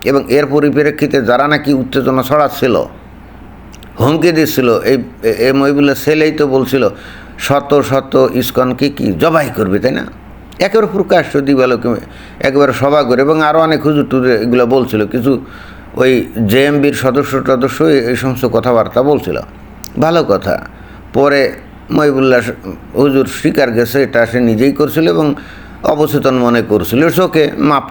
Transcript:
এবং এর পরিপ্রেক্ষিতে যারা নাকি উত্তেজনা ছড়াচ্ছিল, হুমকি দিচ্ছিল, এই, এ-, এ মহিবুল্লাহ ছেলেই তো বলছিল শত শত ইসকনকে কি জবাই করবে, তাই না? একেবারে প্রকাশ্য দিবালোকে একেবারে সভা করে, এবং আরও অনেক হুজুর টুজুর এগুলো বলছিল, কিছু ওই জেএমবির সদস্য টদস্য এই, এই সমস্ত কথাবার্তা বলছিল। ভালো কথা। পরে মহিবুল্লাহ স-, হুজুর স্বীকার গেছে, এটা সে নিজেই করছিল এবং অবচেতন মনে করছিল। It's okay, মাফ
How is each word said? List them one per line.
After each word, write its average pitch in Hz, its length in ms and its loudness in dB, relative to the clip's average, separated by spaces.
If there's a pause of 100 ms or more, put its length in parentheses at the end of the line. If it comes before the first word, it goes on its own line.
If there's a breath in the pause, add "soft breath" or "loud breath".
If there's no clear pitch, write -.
এবং 139 280 0
এর 147 140 2
পরিপ্রেক্ষিতে 143 760 0
যারা 123 260 2
নাকি 147 260 0
উত্তেজনা 131 500 -2
ছড়াচ্ছিল, 135 520 0 (1200)
হুমকি 160 320 0
দিচ্ছিল, 123 480 0
এই, 127 180 2 (260)
এ-, 110 40 0
এ 113 260 2
মহিবুল্লাহ 139 420 2
ছেলেই 151 360 0
তো 147 160 0
বলছিল 131 420 0 (500 loud breath)
শত 139 500 0
শত 131 440 2
ইসকনকে 127 560 -2
কি 117 240 -2
জবাই 320 420 0
করবে, 95 240 -2
তাই 120 120 -2
না? - 140 -6 (540)
একেবারে 202 320 2
প্রকাশ্য 170 500 0
দিবালোকে 127 480 2 (500 loud breath)
একেবারে 135 340 2
সভা 143 300 2
করে, 123 180 2
এবং 156 200 2
আরও 156 180 2
অনেক 160 260 2
হুজুর 147 200 2
টুজুর 127 260 0
এগুলো 120 340 2
বলছিল, 117 420 0
কিছু 127 380 -2 (500 loud breath)
ওই 131 320 2 (200)
জেএমবির 139 460 2
সদস্য 131 460 -2
টদস্য 131 440 0
এই, 151 160 4
এই 120 160 0
সমস্ত 131 300 -2
কথাবার্তা 117 580 0
বলছিল। 120 360 0 (600)
ভালো 160 240 2
কথা। 98 420 -2 (480 loud breath)
পরে 139 380 2 (400)
মহিবুল্লাহ 131 500 4
স-, - 560 -10
হুজুর 135 280 2
স্বীকার 131 460 -2
গেছে, 120 320 0
এটা 147 220 0
সে 123 140 -2
নিজেই 120 320 2
করছিল 151 360 0
এবং 156 280 0 (480 loud breath)
অবচেতন 147 520 2
মনে 120 260 2
করছিল। 107 460 0
It's 165 120 2
okay, 160 280 2 (100)
মাফ 143 340 0